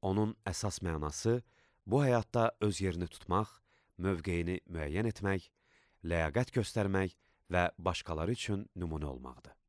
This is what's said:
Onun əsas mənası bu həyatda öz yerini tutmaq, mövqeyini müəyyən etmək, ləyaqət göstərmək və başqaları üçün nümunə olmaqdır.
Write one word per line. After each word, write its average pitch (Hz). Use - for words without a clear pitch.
Onun 104
əsas 98
mənası 85
bu 117
həyatda 117
öz 104
yerini 87
tutmaq, 98
mövqeyini 87
müəyyən 82
etmək, 98
ləyaqət 82
göstərmək 98
və 87
başqaları 85
üçün 104
nümunə 80
olmaqdır. 64